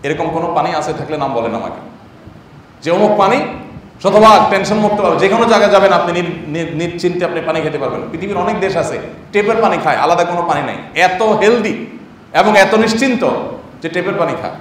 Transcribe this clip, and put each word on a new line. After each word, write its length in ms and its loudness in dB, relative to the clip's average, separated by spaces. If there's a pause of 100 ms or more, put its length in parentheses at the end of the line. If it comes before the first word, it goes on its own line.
এরকম 260 -4
কোনো 260 -4
পানি 200 -2
আছে 180 -4
থাকলে 240 -8
নাম 160 -4
বলেন 220 -4
আমাকে, 260 -10 (1000)
যে 100 -2
অমুক 260 2
পানি 200 4 (640)
শতভাগ 460 6
টেনশন 260 0
মুক্ত 260 0
পাবেন, 160 2
যে 120 2
কোনো 160 2
জায়গায় 260 4
যাবেন 220 6
আপনি 280 0
নি-, 260 -8
নি-, 260 -6
নিশ্চিন্তে 520 -2
আপনি 200 -4
পানি 160 -2
খেতে 160 -4
পারবেন। 240 -4 (100)
পৃথিবীর 260 -6
অনেক 220 -2
দেশ 180 -2
আছে 220 -4 (320)
টেপের 300 2
পানি 220 2
খায়, 140 2
আলাদা 260 2
কোনো 240 -2
পানি 140 -2
নাই, 400 -6
এত 200 2
healthy 640 0 (480)
এবং 240 4
এত 180 4
নিশ্চিন্ত 540 2 (520)
যে 80 -6
টেপের 240 -4
পানি 280 -2
খায়। 200 -8